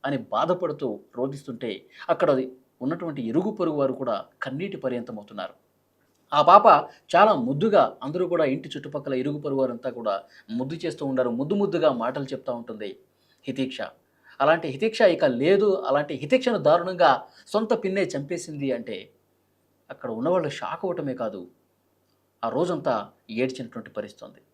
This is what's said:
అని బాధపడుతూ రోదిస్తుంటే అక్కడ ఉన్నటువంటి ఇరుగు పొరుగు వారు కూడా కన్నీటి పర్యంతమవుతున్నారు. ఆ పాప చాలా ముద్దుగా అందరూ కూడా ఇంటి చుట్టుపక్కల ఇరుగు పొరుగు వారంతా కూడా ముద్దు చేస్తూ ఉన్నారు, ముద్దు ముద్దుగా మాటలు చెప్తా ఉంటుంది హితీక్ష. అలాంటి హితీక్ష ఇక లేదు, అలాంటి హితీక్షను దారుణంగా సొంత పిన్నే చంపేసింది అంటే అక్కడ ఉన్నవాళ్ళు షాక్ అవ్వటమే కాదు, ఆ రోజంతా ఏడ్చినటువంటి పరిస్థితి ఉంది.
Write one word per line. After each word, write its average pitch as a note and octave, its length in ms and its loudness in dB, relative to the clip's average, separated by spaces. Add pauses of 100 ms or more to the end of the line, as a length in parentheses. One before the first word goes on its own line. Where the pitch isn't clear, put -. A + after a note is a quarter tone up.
అని C#3 140 -2
బాధపడుతూ C#3+ 800 -2 (160)
రోదిస్తుంటే B2 680 -8 (240)
అక్కడ D3 380 2 (360)
ఉన్నటువంటి D3 400 -6
ఇరుగు D#3+ 280 0
పొరుగు E3 260 -2
వారు C3+ 160 0
కూడా A#2 320 -4 (180)
కన్నీటి E3 340 -6
పర్యంతమవుతున్నారు. A2+ 800 -8 (800)
ఆ D3 100 6
పాప F3 460 8 (280)
చాలా G3+ 180 8
ముద్దుగా D3 680 2
అందరూ E3+ 260 -4
కూడా E3 160 2
ఇంటి C3+ 240 -2
చుట్టుపక్కల C#3 460 -8
ఇరుగు C#3+ 240 -2
పొరుగు C#3 220 -2
వారంతా A#2+ 300 -2
కూడా A2 320 -4 (280)
ముద్దు C3 240 -4
చేస్తూ D#3 320 -6
ఉన్నారు, B2+ 240 0
ముద్దు C#3 240 -2
ముద్దుగా E3 380 2
మాటలు B2+ 320 -2
చెప్తా C3 280 -8
ఉంటుంది A2 440 -10 (500)
హితీక్ష. C3 320 -6 (600)
అలాంటి D#3+ 280 4
హితీక్ష D3 320 -2
ఇక F3+ 240 6
లేదు, F#3 600 4
అలాంటి D3 280 0
హితీక్షను A3 440 0
దారుణంగా E3 640 4 (240)
సొంత A3 380 0
పిన్నే F#3+ 180 0
చంపేసింది D3 720 -6
అంటే A2+ 380 -8 (800)
అక్కడ - 200 -10
ఉన్నవాళ్ళు C#3+ 380 0
షాక్ - 360 -8
అవ్వటమే D#3 300 -4
కాదు, G#2 320 -8 (1000)
ఆ A2+ 40 -2
రోజంతా C3+ 600 -2 (220)
ఏడ్చినటువంటి A#2+ 600 -6
పరిస్థితి - 340 -12
ఉంది. - 140 -20 (160)